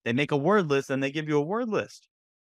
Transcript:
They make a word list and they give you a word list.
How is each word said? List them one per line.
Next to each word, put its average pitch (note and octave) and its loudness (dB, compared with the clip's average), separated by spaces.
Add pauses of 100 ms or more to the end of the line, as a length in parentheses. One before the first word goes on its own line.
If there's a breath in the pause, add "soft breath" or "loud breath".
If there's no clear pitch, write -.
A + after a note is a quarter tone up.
They A#2+ 0
make C#3+ 0
a D3 2
word F3 2
list C#3 0
and C3+ 0
they C#3 -2
give D3+ -6
you D3+ 2
a C#3+ 2
word A3 -4
list. D#3 -6 (520)